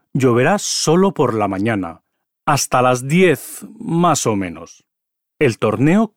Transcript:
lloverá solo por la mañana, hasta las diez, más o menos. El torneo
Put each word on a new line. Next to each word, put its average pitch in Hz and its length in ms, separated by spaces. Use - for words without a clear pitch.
lloverá 131 480
solo 185 540
por 120 200
la 104 140
mañana, 95 540
hasta 139 360
las 127 260
diez, 165 580
más 170 480
o 110 80
menos. 85 480
El 123 200
torneo 147 580